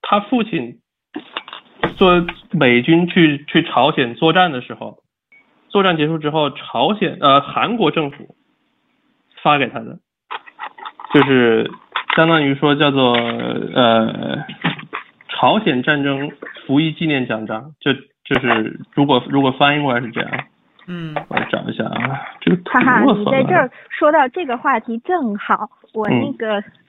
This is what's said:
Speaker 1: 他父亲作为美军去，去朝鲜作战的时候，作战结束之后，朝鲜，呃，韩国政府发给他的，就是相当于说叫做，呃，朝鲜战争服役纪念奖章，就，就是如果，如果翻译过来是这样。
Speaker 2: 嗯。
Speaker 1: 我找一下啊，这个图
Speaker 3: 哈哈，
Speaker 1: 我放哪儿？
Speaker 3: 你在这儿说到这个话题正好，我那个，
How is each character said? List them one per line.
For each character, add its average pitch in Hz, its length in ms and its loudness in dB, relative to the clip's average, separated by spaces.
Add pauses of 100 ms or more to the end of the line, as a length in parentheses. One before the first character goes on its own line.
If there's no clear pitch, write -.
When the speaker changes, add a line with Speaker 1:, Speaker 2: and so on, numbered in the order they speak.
Speaker 1:
他 - 200 0
父 233 220 -2
亲 151 360 -8 (1160)
作 185 180 6
为 170 120 2 (240)
美 123 300 4
军 165 260 4
去， 151 400 2
去 165 160 2
朝 139 300 0
鲜 120 220 -2
作 160 180 0
战 180 180 4
的 123 120 -8
时 120 100 -16
候， 110 280 -14 (680)
作 202 140 2
战 180 160 2
结 151 80 2
束 165 100 -2
之 151 140 -4
后， 151 180 0
朝 131 460 -2
鲜， 170 260 -4
呃， 139 220 6
韩 151 340 -4
国 196 140 2
政 151 200 -4
府 - 240 -20 (1080)
发 147 160 2
给 135 100 0
他 139 120 -10
的， - 180 -14 (1120)
就 143 100 6
是 120 480 2 (460)
相 165 100 4
当 165 180 4
于 139 100 2
说 147 200 2
叫 143 160 2
做， 131 220 2
呃， 117 1300 0 (840)
朝 160 320 2
鲜 139 220 -2
战 147 200 0
争 139 300 -4 (340)
服 139 140 2
役 160 120 0
纪 165 140 -4
念 139 220 0
奖 110 180 -4
章， 117 320 -10
就， 143 140 -2
就 - 480 -4
是 113 400 -2 (140)
如 143 100 2
果， 131 240 4
如 139 140 2
果 135 80 2
翻 143 280 2
译 147 40 -2
过 139 100 0
来 120 80 0
是 117 100 -8
这 113 120 -6
样。 - 80 -8 (600)
Speaker 2:
嗯。 160 220 -10 (140)
Speaker 1:
我 - 80 -6 (140)
找 - 80 -2 (120)
一 - 40 -6
下 - 100 -4
啊， 131 360 -6 (220)
这 170 80 2
个 180 80 4
图 - 120 -10
Speaker 3:
哈 254 100 2
哈， 247 260 2
Speaker 1:
我 247 80 4
放 208 100 -2
哪 - 60 -2
儿？ 269 100 2
Speaker 3:
你 262 40 2
在 262 60 -2
这 370 60 2
儿 262 140 2 (180)
说 302 240 2
到 285 160 4
这 359 160 -6
个 240 140 -4
话 262 200 0
题 226 200 -6
正 277 400 -2
好， 208 320 -4 (240)
我 214 140 -2
那 247 260 0
个， 214 260 -4 (280)